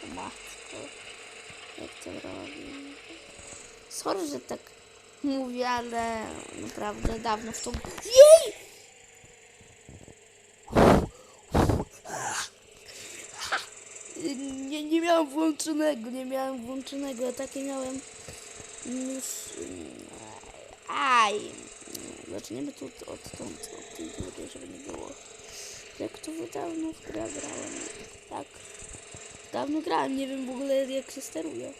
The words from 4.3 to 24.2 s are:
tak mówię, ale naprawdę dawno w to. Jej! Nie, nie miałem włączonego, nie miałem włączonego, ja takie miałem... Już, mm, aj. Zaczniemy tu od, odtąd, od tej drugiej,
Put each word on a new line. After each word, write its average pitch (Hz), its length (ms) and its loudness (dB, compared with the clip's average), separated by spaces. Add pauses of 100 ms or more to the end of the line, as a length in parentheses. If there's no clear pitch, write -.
tak - 200 -8 (640)
mówię, 262 460 0
ale 233 560 -2 (300)
naprawdę 220 640 -4
dawno 226 320 -2
w - 100 -6
to. 240 100 -6 (340)
Jej! 539 480 12 (4000)
Nie, 302 140 -2
nie 320 180 4
miałem 330 260 6
włączonego, 302 840 2
nie 262 160 -6
miałem 262 400 -2
włączonego, 262 600 -4
ja 247 80 -2
takie 269 300 -6
miałem... 269 380 -4 (840)
Już, 262 400 -4 (320)
mm, 69 500 -10 (800)
aj. 233 520 4 (920)
Zaczniemy 117 400 -6
tu - 140 -12
od, - 240 -14
odtąd, - 600 -10 (100)
od - 180 -16
tej 82 120 -8
drugiej, - 440 -10